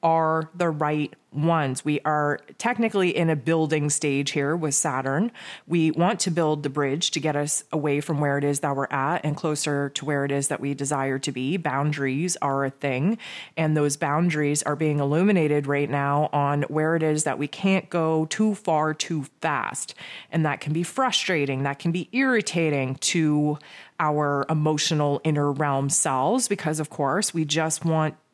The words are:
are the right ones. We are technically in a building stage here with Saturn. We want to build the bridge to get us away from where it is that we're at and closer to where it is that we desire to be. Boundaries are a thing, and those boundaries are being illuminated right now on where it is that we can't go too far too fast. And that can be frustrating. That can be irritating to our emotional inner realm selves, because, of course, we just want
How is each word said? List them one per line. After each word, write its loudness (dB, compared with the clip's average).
are 2
the -2
right -2
ones. 0
We 0
are 0
technically 0
in 2
a 2
building 0
stage 0
here 0
with -2
Saturn. 0
We 2
want 2
to 0
build 0
the -2
bridge -2
to -4
get 0
us -2
away 0
from -2
where 2
it 0
is 0
that -2
we're -2
at -2
and 0
closer -2
to -8
where 0
it -2
is 0
that -2
we -4
desire -2
to -4
be. -2
Boundaries -2
are 0
a -2
thing, -2
and 2
those 2
boundaries 0
are 0
being 0
illuminated 2
right 0
now 0
on 2
where 0
it 2
is 2
that -2
we -2
can't 0
go 0
too 0
far 0
too -4
fast. -4
And 2
that 0
can -4
be 0
frustrating. 0
That -2
can 0
be -2
irritating 2
to 2
our 2
emotional 2
inner 2
realm 0
selves, 0
because, -2
of -6
course, 0
we 0
just -2
want 2